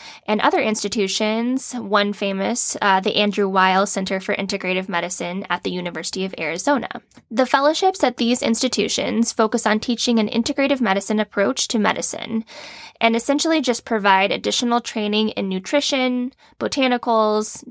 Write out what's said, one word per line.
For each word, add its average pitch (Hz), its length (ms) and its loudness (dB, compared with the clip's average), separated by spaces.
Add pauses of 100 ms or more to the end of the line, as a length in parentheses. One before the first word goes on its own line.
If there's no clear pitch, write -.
(260)
and 214 160 0
other 311 180 4
institutions, 220 1120 -2
one 208 400 0
famous, 202 720 -2
uh, 190 180 4
the - 160 0
Andrew 202 320 2
Weil 190 380 4
Center 190 340 -2
for 196 140 -4
Integrative 190 560 -4
Medicine 175 580 -4
at 180 140 -4
the 190 80 -4
University 180 560 -6
of 190 120 -8
Arizona. 175 640 -2 (300)
The 247 160 -2
fellowships 302 580 2
at 247 140 0
these 240 240 2
institutions 220 920 0
focus 226 340 2
on 214 140 2
teaching 233 380 0
an 214 100 2
integrative 269 540 0
medicine 196 360 2
approach 214 500 0
to 226 100 0
medicine, - 680 -2 (560)
and 226 160 4
essentially 294 460 2
just 240 240 -2
provide 196 460 2
additional 240 500 0
training 214 480 0
in 196 180 -4
nutrition, 254 840 0 (240)
botanicals, 220 1120 0